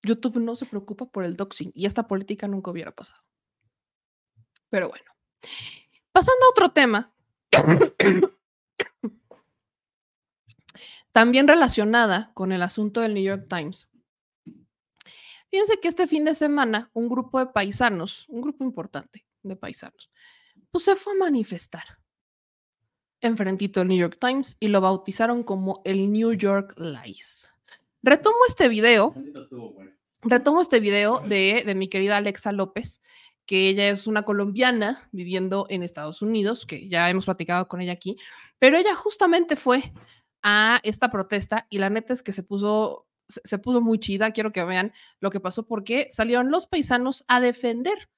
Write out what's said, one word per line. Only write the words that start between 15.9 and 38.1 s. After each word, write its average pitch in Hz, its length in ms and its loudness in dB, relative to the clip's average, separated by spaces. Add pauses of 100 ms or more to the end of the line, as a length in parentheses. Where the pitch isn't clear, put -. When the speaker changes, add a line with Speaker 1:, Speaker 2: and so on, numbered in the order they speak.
Speaker 1:
fin 302 160 0
de 311 100 0
semana 269 580 -2
un 233 160 -4
grupo 254 300 -4
de 254 80 0
paisanos, 202 840 -4
un 247 140 -12
grupo 277 220 -8
importante - 600 -12 (180)
de 190 140 -12
paisanos, - 540 -18 (600)
pues 339 140 -4
se 392 120 4
fue 403 160 -8
a 392 40 -2
manifestar 240 680 -4 (1400)
enfrentito 196 600 -2
del 180 80 0
New 185 100 2
York 175 220 -2
Times 262 400 -4
y 220 80 -2
lo 202 120 4
bautizaron 202 640 -2
como 190 400 -6
el 196 280 0
New 226 200 2
York 196 440 -2
Lies. 131 760 -12 (500)
Retomo 302 340 4 (100)
este 359 220 4
video, 220 460 4 (200)
Speaker 2:
Estuvo 131 380 -18
bueno. - 200 -20 (300)
Speaker 1:
retomo 254 380 4
este 277 180 2
video 208 420 2
de, 202 440 2
de 202 100 -2
mi 190 140 -4
querida 202 300 0
Alexa 202 340 -4
López, 196 480 -6 (460)
que 190 220 2
ella 202 200 2
es 202 180 -4
una 214 180 -2
colombiana 214 840 -2
viviendo 185 600 -4
en 190 120 -6
Estados 160 380 -12
Unidos, 220 460 -2
que 160 220 -14
ya 175 200 2
hemos 190 160 0
platicado 180 420 -4
con 180 140 -10
ella 180 120 -6
aquí, 185 240 -10 (420)